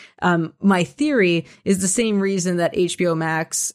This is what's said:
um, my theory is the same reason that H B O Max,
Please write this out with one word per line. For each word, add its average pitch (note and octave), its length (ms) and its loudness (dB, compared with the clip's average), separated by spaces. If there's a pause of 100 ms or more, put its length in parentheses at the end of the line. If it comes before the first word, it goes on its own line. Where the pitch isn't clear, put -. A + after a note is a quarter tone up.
(200)
um, E3 400 0
my G3 220 4
theory F#3+ 640 0 (180)
is F#3+ 140 2
the F#3+ 80 -2
same A3 320 0
reason F#3+ 380 -2
that E3+ 200 0
H F3 220 0
B F3+ 80 0
O E3+ 80 0
Max, D#3+ 600 -4